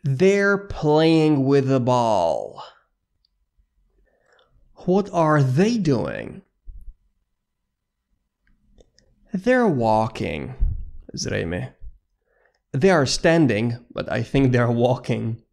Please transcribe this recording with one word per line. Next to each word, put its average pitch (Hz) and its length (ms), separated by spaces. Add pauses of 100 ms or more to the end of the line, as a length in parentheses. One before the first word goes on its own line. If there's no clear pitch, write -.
They're 196 560
playing 156 840
with 139 240
the 135 100
ball. 107 840 (2250)
What 185 260
are 156 300
they 180 360
doing? 98 640 (3000)
They're 240 360
walking. 110 840 (600)
Zrejme. 101 600 (1000)
They 151 180
are 156 160
standing, 120 720 (140)
but - 180
I 113 120
think 135 280
they 123 80
are 120 140
walking. 117 680 (100)